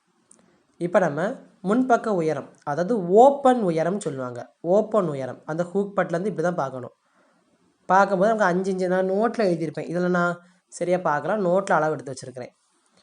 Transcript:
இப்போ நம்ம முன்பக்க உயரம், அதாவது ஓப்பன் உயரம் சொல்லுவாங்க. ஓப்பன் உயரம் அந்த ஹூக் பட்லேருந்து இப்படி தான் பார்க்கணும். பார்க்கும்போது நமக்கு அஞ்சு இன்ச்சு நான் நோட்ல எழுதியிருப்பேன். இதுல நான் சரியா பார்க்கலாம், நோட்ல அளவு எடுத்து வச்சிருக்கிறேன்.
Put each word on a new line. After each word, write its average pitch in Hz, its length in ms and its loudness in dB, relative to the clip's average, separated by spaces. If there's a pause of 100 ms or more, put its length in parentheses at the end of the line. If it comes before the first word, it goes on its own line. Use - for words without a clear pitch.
(800)
இப்போ 175 180 2
நம்ம 156 200 -2 (440)
முன்பக்க 233 500 2
உயரம், 156 360 -2 (160)
அதாவது 175 300 -2 (200)
ஓப்பன் 254 480 6
உயரம் 170 360 0
சொல்லுவாங்க. 127 400 -8 (280)
ஓப்பன் 208 420 2
உயரம் 131 360 -8
அந்த 165 180 -4
ஹூக் 196 320 -4
பட்லேருந்து 175 360 -2
இப்படி 156 140 -4
தான் 175 140 -2
பார்க்கணும். 127 360 -8 (960)
பார்க்கும்போது 196 420 4
நமக்கு 208 180 2
அஞ்சு 185 200 0
இன்ச்சு 185 180 -2
நான் 185 220 0
நோட்ல 226 360 0
எழுதியிருப்பேன். 160 440 -4
இதுல 180 200 -2
நான் 175 240 0 (400)
சரியா 180 280 -2
பார்க்கலாம், 165 400 -2
நோட்ல 190 320 0
அளவு 156 200 2
எடுத்து 135 200 -10
வச்சிருக்கிறேன். 127 400 -14 (500)